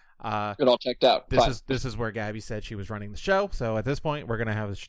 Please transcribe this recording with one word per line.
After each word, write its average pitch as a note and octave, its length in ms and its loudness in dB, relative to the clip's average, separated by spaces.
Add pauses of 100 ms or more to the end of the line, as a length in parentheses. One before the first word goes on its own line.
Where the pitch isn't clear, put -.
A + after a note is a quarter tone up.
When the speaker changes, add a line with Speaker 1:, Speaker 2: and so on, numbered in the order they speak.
(200)
Speaker 1:
Uh, G#2 380 -2
Speaker 2:
It C#3 80 4
all B2 120 8
checked B2 260 -2
out. A#2+ 240 6
Speaker 1:
this C3+ 120 4
Speaker 2:
Fine. C3 100 6
Speaker 1:
is, A2+ 160 -6
this B2+ 180 -2
is A2+ 140 -6
where A2+ 120 -2
Gabby G#2+ 300 -6
said G#2+ 240 -8
she A#2 100 -10
was G2 140 -8
running G#2 240 -8
the G#2 60 -8
show. G3 340 2
So A2+ 240 -2
at G#2+ 80 -2
this C3+ 160 -2
point, D3 260 -4
we're A2+ 120 -2
gonna A2 160 -2
have G#2 240 -4
sh-, - 100 -14